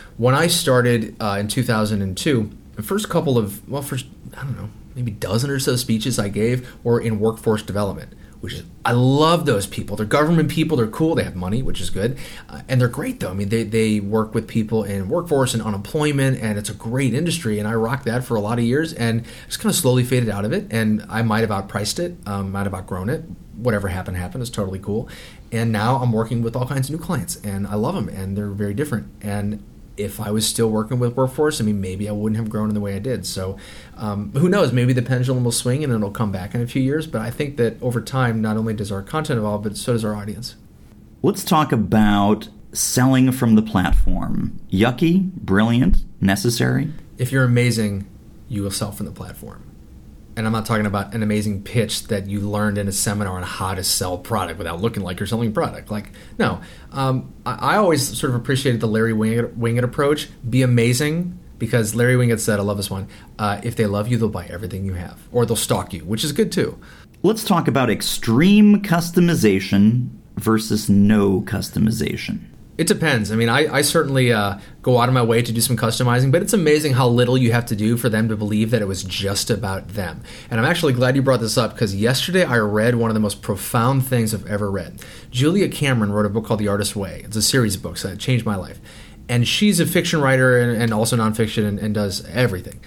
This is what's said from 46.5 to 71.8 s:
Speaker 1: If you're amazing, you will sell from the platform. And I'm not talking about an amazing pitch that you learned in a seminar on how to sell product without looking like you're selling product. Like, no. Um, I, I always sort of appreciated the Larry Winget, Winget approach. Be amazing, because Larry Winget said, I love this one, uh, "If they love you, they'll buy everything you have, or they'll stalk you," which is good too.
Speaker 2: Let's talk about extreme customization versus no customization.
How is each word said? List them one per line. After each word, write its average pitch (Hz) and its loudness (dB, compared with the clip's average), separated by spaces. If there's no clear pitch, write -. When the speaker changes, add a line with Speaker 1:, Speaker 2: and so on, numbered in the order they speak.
Speaker 1:
If 123 -4
you're 131 2
amazing, 113 2
you 101 -4
will 98 -4
sell 104 -6
from 104 -8
the 78 -10
platform. - -14
And 113 -2
I'm 113 2
not 110 -2
talking 107 0
about 98 -4
an 113 -2
amazing 104 -2
pitch - -2
that 98 -2
you 101 -4
learned 104 -2
in 101 -2
a 98 -2
seminar 101 -2
on 92 -8
how 95 -4
to 92 -6
sell 90 -2
product 90 -4
without 85 -8
looking 110 -2
like 90 -6
you're 104 -4
selling 113 -2
product. 104 -6
Like, 107 -8
no. 104 0
Um, 131 -2
I, 127 0
I - 4
always 160 2
sort 147 -2
of 123 -2
appreciated 127 0
the 113 0
Larry 110 2
Winget, 110 0
Winget 117 0
approach. 147 0
Be 127 4
amazing, 127 2
because 110 0
Larry 120 4
Winget 120 4
said, 107 0
I 101 -2
love 101 -2
this 98 -4
one, 95 -6
uh, 101 -2
"If 117 -6
they 113 2
love 104 0
you, 120 0
they'll 110 0
buy 90 -6
everything 95 -8
you 95 -4
have, 90 -10
or 120 2
they'll 113 0
stalk - -2
you," 87 -8
which 110 -4
is 147 -2
good 220 0
too. 107 -2
Speaker 2:
Let's 214 2
talk 165 2
about 127 2
extreme 202 6
customization 127 4
versus 107 0
no 101 6
customization. - -2